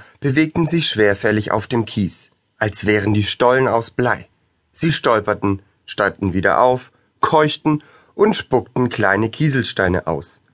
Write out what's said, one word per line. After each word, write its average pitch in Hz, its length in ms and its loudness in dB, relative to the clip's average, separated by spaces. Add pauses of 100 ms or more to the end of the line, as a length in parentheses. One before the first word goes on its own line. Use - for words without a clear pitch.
(200)
bewegten 156 480 0
sich 165 200 -2
schwerfällig 107 640 0
auf 104 140 -2
dem 117 200 -2
Kies, - 440 -6 (300)
als 107 260 -6
wären 104 300 0
die 107 80 2
Stollen 127 440 2
aus 117 220 -2
Blei. 107 380 -2 (440)
Sie 165 200 -2
stolperten, 104 720 0 (220)
standen 98 480 -2
wieder 95 280 2
auf, 127 300 0 (300)
keuchten 151 640 0 (320)
und - 200 2
spuckten - 540 -2
kleine 104 400 0
Kieselsteine 110 760 -2
aus. 76 340 -6 (120)